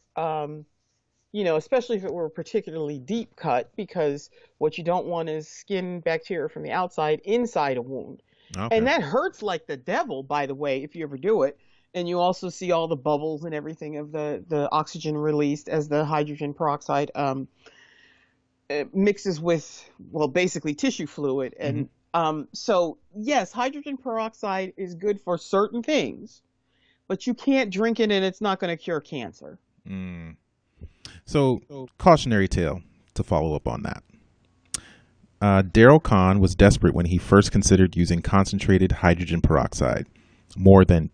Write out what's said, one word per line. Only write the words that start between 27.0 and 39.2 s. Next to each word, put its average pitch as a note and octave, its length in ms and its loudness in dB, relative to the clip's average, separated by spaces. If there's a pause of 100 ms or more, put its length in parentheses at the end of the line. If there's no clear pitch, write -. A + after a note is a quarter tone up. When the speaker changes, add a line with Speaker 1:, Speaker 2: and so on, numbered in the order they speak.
Speaker 1:
but - 180 -6
you B3 80 -2
can't C4 380 0
drink A3 280 -2
it A3 120 2
and G3 120 2
it's F#3+ 180 -4
not G3 180 -2
gonna E3+ 180 -4
cure D#3+ 240 -6
cancer. F2+ 560 -12 (300)
Speaker 2:
Mm. F2+ 480 -12 (880)
So, C3+ 340 0 (380)
cautionary A#2+ 500 4
tale D#2+ 340 -2 (340)
to - 80 -4
follow D#2 320 0
up - 120 -6
on A#1 140 -6
that. - 220 -10 (1400)
Uh, G2 220 6
Daryl A#2 400 10
Kahn F#2+ 360 4
was F#2 140 4
desperate G2 400 6
when F2 140 0
he F2 100 0
first G2 340 4
considered F#2+ 440 4
using E2+ 260 2
concentrated F#2+ 680 2
hydrogen E2+ 500 2